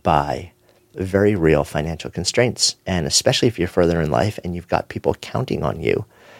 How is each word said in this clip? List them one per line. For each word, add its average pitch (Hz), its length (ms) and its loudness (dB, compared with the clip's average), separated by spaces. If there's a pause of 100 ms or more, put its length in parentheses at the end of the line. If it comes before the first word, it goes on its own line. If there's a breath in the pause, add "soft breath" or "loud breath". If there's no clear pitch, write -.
by 73 520 0 (420 soft breath)
very 98 400 2
real 78 300 2
financial 78 440 -6
constraints. - 680 -2 (100)
And 85 200 0
especially - 420 2
if 107 100 -6
you're 85 80 0
further 85 320 4
in 76 100 0
life 73 360 0
and 87 100 -6
you've 87 140 -10
got 85 180 -2
people - 280 -2
counting - 480 -4
on 78 180 -2
you - 240 0 (340 loud breath)